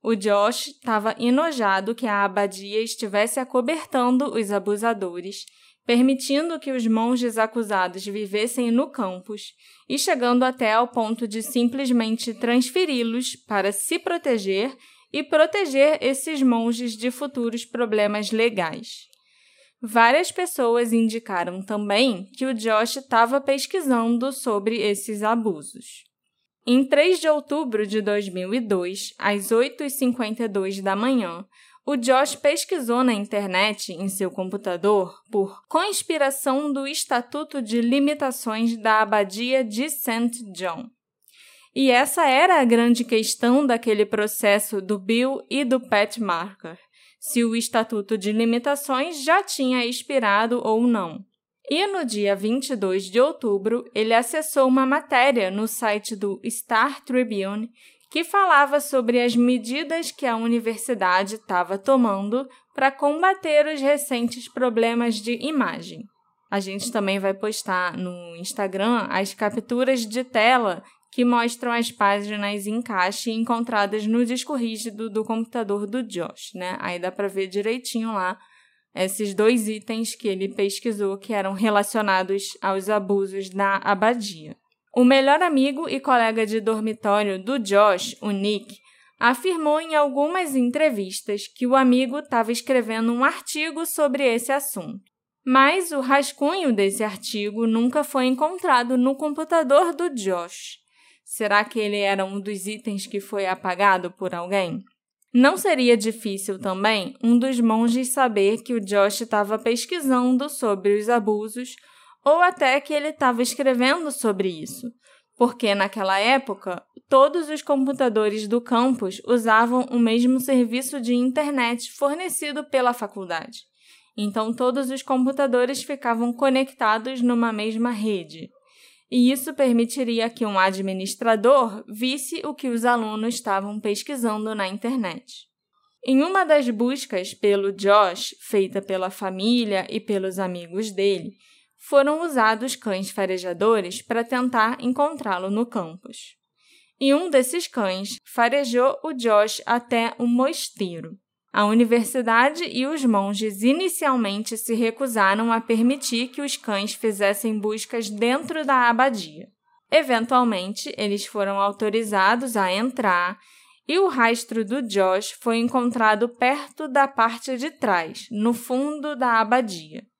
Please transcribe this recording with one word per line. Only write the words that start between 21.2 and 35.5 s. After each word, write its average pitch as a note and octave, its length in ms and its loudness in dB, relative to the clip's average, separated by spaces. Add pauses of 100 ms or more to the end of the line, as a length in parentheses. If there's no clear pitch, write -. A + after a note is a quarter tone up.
também G#3 720 0
que C4 100 -4
o C4 80 -2
Josh A3+ 540 0
tava A#3+ 320 2
pesquisando C4+ 920 0
sobre A3 480 -2
esses G#3 420 -4
abusos. G#3+ 840 -4 (600)
Em B3+ 200 4
três D#4 320 4
de D#4+ 80 -2
outubro C#4+ 600 0
de G#3 160 -2
dois G#3 260 -2
mil F#3 260 -6
e B3+ 60 0
dois, F#3+ 580 -4
às G3+ 320 -2
oito A#3+ 320 0
e C#4+ 80 -4
cinquenta A#3+ 540 -2
e A3 40 -4
dois G3 320 -4
da F#3+ 140 0
manhã, G3+ 500 -2 (420)
o C#4+ 100 0
Josh C4 400 2
pesquisou C#4 640 0
na B3 120 4
internet, G3+ 800 -2
em F#3+ 140 -4
seu F#3+ 220 -4
computador, F#3 880 0 (140)
por G3 340 -2